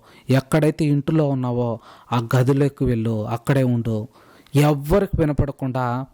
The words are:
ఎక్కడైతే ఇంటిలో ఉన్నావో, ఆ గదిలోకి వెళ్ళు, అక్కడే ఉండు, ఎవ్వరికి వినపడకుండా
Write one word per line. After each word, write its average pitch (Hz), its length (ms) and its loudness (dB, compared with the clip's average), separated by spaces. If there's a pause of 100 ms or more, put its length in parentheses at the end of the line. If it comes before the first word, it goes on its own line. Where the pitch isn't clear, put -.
(300)
ఎక్కడైతే 151 560 0
ఇంటిలో 147 440 0
ఉన్నావో, 123 500 -2 (340)
ఆ 117 220 -2
గదిలోకి 135 480 0
వెళ్ళు, 113 440 -2
అక్కడే 131 360 0
ఉండు, 113 440 -2 (480)
ఎవ్వరికి 147 640 2
వినపడకుండా 131 960 -2